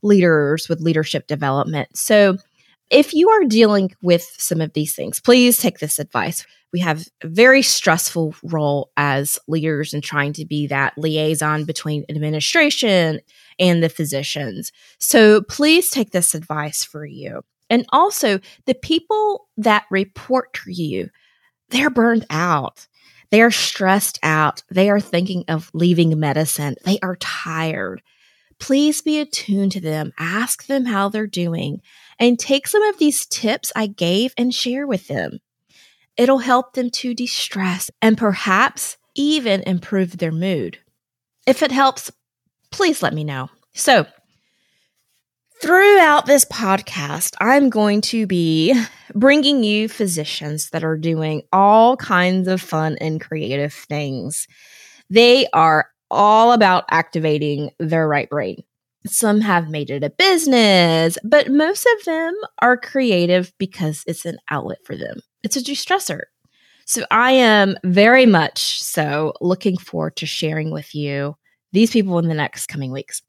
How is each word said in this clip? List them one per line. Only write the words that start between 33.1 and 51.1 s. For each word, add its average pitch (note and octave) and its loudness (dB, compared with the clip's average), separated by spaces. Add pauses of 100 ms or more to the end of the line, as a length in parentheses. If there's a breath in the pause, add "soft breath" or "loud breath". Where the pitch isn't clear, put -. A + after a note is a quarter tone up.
tips - -6
I A3 -4
gave G3 -2
and A#3+ -2
share C4 -6
with A3 -4
them. F#2 -8 (760 soft breath)
It'll C4 2
help B3 0
them B3 -4
to B3 -8
de-stress F#3+ -6 (100)
and A3 4
perhaps G#3 -2 (200)
even C#4 0
improve F#3 -4
their E3 -4
mood. D#3+ -4 (680)
If C4 2
it C4 -2
helps, C4+ 0 (580)
please F4 -2
let E3+ -2
me D#3 -6
know. C#3 -8 (240)
So, A3+ 2 (1500)
throughout F#4 6
this C#4 4
podcast, F#3 -4
I'm C4+ 4
going G#3+ 0
to A3 -4
be F3 2 (320 loud breath)
bringing C#4 4
you G#3+ 0
physicians D#3 -6
that E3 -6
are D#3+ -2
doing D#3 -4 (100)